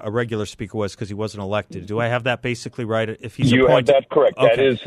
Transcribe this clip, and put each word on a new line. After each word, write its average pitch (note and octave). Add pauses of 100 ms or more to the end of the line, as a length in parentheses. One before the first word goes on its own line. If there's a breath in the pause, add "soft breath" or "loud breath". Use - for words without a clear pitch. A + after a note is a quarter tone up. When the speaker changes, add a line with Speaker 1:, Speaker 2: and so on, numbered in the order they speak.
Speaker 1:
a G#2+
regular A2
speaker -
was G2+
'cause G#2
he G2+
wasn't G2+
elected. G2
Do G#2+
I A#2
have A#2+
that A#2+
basically A#2+
right? A2 (120)
If -
he's B2
Speaker 2:
You C3
have B2+
Speaker 1:
appointed B2
Speaker 2:
that C3+
correct. C3
That B2+
Speaker 1:
Okay. C3
Speaker 2:
is, B2